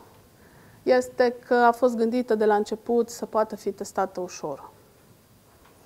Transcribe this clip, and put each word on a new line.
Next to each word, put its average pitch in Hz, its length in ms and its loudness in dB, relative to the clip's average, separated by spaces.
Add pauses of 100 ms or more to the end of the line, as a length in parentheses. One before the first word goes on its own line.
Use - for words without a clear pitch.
(840)
este 247 520 2 (100)
că - 80 0
a 240 180 6
fost 240 240 2
gândită 226 400 0
de 214 100 2
la 208 100 4
început 226 540 -2
să - 160 -10
poată 220 300 -2
fi 202 160 -6
testată 190 480 -6
ușor. 160 520 -10 (1160)